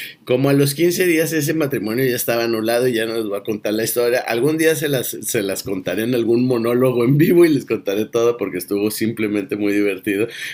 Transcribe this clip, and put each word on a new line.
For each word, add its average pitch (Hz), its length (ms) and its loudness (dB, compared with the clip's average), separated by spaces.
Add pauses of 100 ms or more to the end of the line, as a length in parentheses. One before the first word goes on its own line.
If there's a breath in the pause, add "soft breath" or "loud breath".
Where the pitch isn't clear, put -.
(240 loud breath)
Como 131 240 2
a 139 40 4
los 139 220 2
quince 175 320 0
días 160 260 0
ese 156 220 -2
matrimonio 131 520 -2
ya 120 80 0
estaba 117 300 -2
anulado 117 420 0
y 127 60 2
ya 110 120 0
no 113 120 -4
les 113 80 -2
voy 101 140 -4
a 101 40 -8
contar 107 320 -4
la 110 80 0
historia. 120 380 0
Algún 123 360 0
día 160 200 2
se 151 120 -4
las, 127 200 -2
se - 340 -4
las 95 220 -4
contaré 95 400 -4
en 123 100 0
algún 117 320 2
monólogo 120 580 2
en 143 140 4
vivo 175 260 6
y 165 40 6
les 135 160 2
contaré 107 400 -2
todo 117 320 0
porque 90 220 -4
estuvo 101 340 -2
simplemente 107 640 -2
muy 104 160 0
divertido. 101 560 0 (240 loud breath)